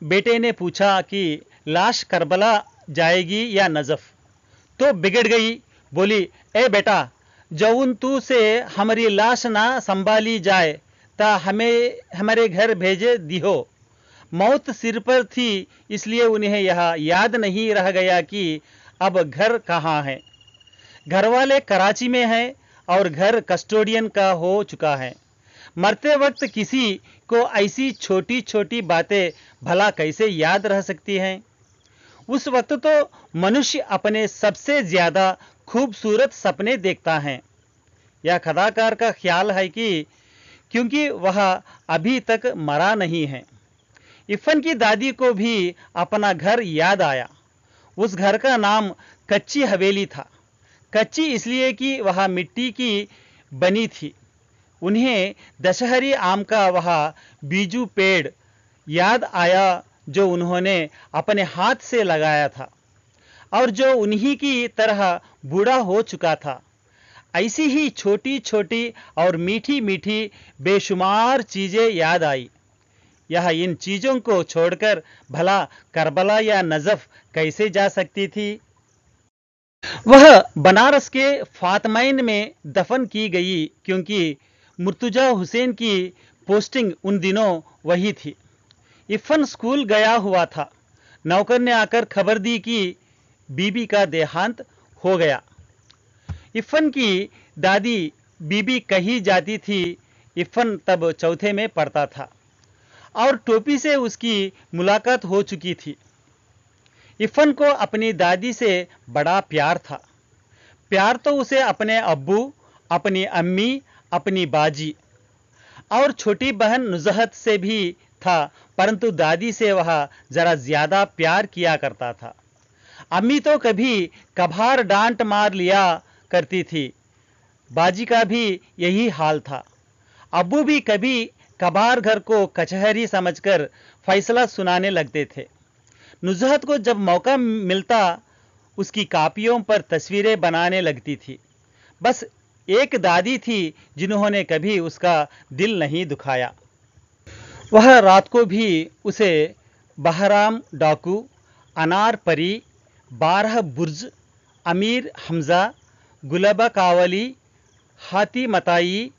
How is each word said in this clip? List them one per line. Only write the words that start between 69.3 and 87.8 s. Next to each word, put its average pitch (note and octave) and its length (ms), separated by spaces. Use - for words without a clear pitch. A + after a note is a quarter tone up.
मीठी-मीठी G#3+ 920
बेशुमार G3+ 800
चीजें G3 480
याद E3 340
आई। C3 260
यह E3+ 180
इन E3+ 260
चीजों G3+ 460
को G3+ 220
छोड़कर E3+ 600
भला F3 380
करबला F3+ 460
या G#3 220
नजफ D#3+ 460
कैसे D#3+ 360
जा G3 180
सकती F#3+ 400
थी? G#3 320
वह C4+ 380
बनारस A#3 500
के C4+ 340
फातमैन A3+ 840
में G#3+ 260
दफन G3+ 400
की G#3+ 220
गई, F3+ 380
क्योंकि F#3 720
मुर्तुजा A#3 480
हुसैन A#3 440
की G3 400
पोस्टिंग G#3 460
उन G3+ 140
दिनों F#3+ 420